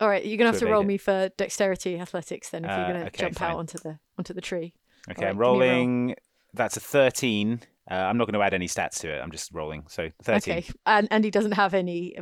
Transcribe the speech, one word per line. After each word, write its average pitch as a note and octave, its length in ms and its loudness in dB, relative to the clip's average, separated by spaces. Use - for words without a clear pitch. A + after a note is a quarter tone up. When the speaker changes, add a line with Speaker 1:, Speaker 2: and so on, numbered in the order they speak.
Speaker 1:
All G#3+ 80 4
right, G3 160 0
you're G#3 120 -4
gonna A#3 140 6
have G3+ 80 0
Speaker 2:
To A#3 60 0
Speaker 1:
to G#3+ 60 2
roll G#3 100 6
Speaker 2:
evade G3 40 2
it. G3+ 80 0
Speaker 1:
me G3 40 0
for F#3+ 400 0
dexterity F#3+ 600 -2
athletics F3+ 500 -10
then E3 160 -8
if F#3+ 60 -4
Speaker 2:
Uh, - 60 -2
Speaker 1:
you're - 100 -2
gonna F3 200 -4
Speaker 2:
okay, - 180 -14
Speaker 1:
jump E3+ 120 -4
Speaker 2:
fine. E3+ 140 -2
Speaker 1:
out E3 80 -4
onto E3 180 -8
the, D#3 220 -12
onto F3+ 160 -8
the F#3 80 -10
tree. E3+ 320 -6
Speaker 2:
Okay, F#2 160 -6
Speaker 1:
All F#2+ 60 0
Speaker 2:
I'm G2 60 -2
Speaker 1:
right, - 0 -
give - 0 -
me - 0 -
a - 20 -2
roll. B2 200 6
Speaker 2:
rolling. B2 560 2
That's A2+ 240 -2
a - 40 -6
thirteen. A#2+ 800 2
Uh, F2+ 40 -4
I'm F#2 220 0
not A#2 140 4
gonna G2+ 120 4
add G2 100 4
any F2+ 140 0
stats - 340 -4
to E2 120 -8
it. C#2+ 60 -6
I'm D2 120 -8
just - 200 -12
rolling. D#2 380 -8
So E2 200 -6
thirteen. E3+ 360 0
Speaker 1:
Okay, - 80 -12
and, G#3 260 4
and G#3+ 140 4
he G#3 60 0
doesn't G#3+ 220 2
have G3 200 2
any F3+ 480 -2